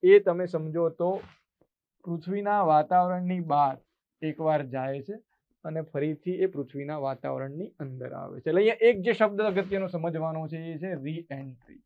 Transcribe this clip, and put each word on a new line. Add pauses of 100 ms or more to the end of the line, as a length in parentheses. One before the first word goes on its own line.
એ
તમે
સમજો
તો (800)
પૃથ્વીના
વાતાવરણની
બહાર (440)
એકવાર
જાય
છે (500)
અને
ફરીથી
એ
પૃથ્વીના
વાતાવરણની
અંદર
આવે
છે.
એટલે
અહીંયા
એક
જે
શબ્દ
અગત્યનો
સમજવાનો
છે
એ
છે
re-entry.